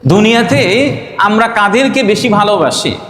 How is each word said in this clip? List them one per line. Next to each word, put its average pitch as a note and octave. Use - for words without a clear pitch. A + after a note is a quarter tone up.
দুনিয়াতে A3
আমরা G#3+
কাদেরকে A3
বেশি G#3+
ভালোবাসি? G3+